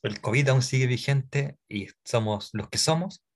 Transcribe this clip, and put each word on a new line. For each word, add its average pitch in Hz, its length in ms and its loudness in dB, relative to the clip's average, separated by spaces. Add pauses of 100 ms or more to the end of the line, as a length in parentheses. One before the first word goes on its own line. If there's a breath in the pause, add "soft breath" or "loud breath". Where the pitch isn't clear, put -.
el 107 180 -6
covid 139 280 2
aún 131 140 6
sigue 131 260 2
vigente 139 680 -2 (120)
y 101 180 -6 (160)
somos 107 500 -2
los 107 160 -6
que - 100 -6
somos. 170 460 0 (120)